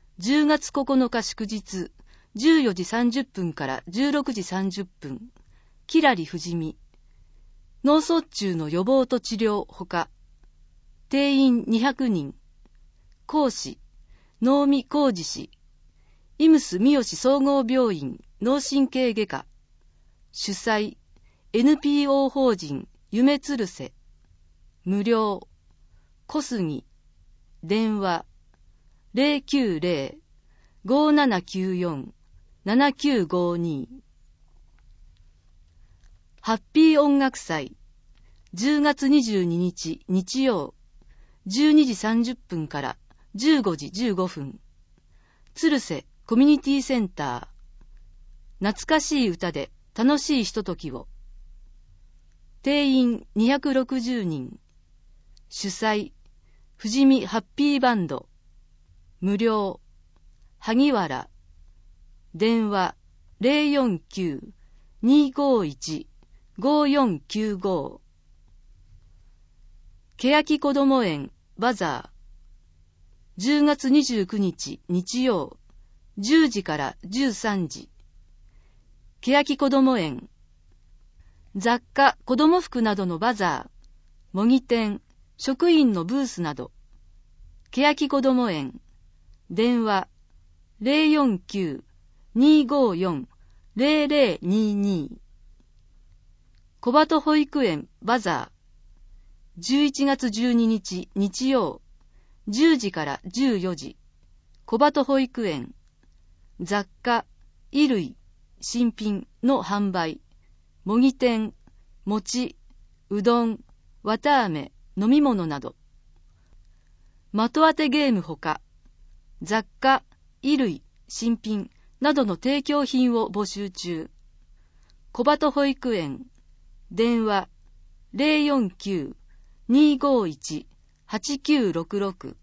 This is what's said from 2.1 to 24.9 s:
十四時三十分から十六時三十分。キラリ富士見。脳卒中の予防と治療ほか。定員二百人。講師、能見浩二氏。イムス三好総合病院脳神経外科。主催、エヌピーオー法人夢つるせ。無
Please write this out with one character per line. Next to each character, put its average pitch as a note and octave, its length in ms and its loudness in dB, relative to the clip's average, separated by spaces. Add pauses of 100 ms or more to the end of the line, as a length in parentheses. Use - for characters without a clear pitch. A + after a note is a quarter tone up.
十 D4+ 260 2
四 A3+ 120 0
時 F3+ 120 -6
三 A#3 260 -2
十 C4 140 -4
分 F3 260 -8
か C#3 160 -8
ら C3 220 -6
十 C4+ 240 -2
六 C#4+ 180 -2
時 G#3 120 -6
三 F#3+ 260 -4
十 F#3+ 160 -10
分。 C3+ 340 -14 (680)
キ D#4+ 140 2
ラ C#4 120 6
リ E3+ 120 -4
富 E3+ 140 -10
士 E3+ 160 -8
見。 D#3 220 -6 (1040)
脳 D4 160 4
卒 D#4+ 300 -2
中 F#3+ 260 -6
の D#3 140 -6
予 F3 160 -2
防 C4 200 2
と B3 140 -2
治 - 160 -8
療 G#3 320 -2
ほ - 180 -16
か。 E3+ 240 -6 (1000)
定 C#4 240 2
員 C4 340 4
二 A3 140 2
百 C4 260 0
人。 D#3 260 -2 (920)
講 D4 240 0
師、 - 280 -10 (640)
能 C#4 240 4
見 C#4 200 2
浩 C#4+ 260 0
二 E3+ 140 -6
氏。 - 260 -12 (840)
イ D#4 100 4
ム D#4+ 140 8
ス F3+ 180 -6
三 C4+ 140 4
好 C4 100 2
総 C4+ 380 0
合 C#4 260 2
病 B3 260 2
院 C#3 300 -10 (160)
脳 C4 220 0
神 C4+ 260 0
経 B3+ 260 0
外 G#3+ 140 -2
科。 - 180 -10 (840)
主 - 220 -8
催、 G#3+ 420 -4 (560)
エ A#3 120 0
ヌ D4 140 6
ピ C#4+ 300 0
ー - 20 -2
オ C#4 180 2
ー - 20 0
法 B3+ 260 2
人 D3 320 -10 (240)
夢 C4+ 260 2
つ C#4 200 -6
る G#3 100 -4
せ。 - 240 -14 (960)
無 G3 180 -2